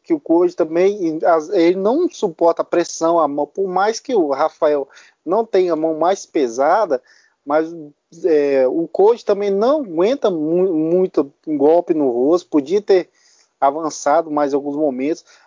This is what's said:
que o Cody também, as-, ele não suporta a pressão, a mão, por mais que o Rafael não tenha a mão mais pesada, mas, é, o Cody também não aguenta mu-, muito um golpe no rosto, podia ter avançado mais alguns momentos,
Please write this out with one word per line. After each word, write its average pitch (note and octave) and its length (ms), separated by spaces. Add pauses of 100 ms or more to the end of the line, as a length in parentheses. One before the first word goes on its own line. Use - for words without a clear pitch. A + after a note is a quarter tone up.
que - 80
o D#3 80
Cody E3+ 360
também, E3+ 680
as-, E3 260
ele F3+ 280
não B3+ 320
suporta E3+ 540
a - 20
pressão, E3+ 540
a D3+ 80
mão, C#3+ 180
por G3 220
mais G3 320
que B3+ 160
o D#3+ 140
Rafael D3 580 (360)
não G#3+ 220
tenha F#3 280
a - 20
mão D#3 220
mais F3 280
pesada, D3 760 (440)
mas, D#3+ 260 (540)
é, C#3+ 420
o E3 200
Cody A3 360
também G3+ 280
não B3 300
aguenta G3+ 500
mu-, E3+ 420
muito D#3+ 580 (140)
um D#3 100
golpe E3 380
no C#3+ 160
rosto, C3+ 400
podia D#3 320
ter F#3+ 280 (520)
avançado D3+ 720
mais D3 200
alguns C#3+ 240
momentos, D3 480 (240)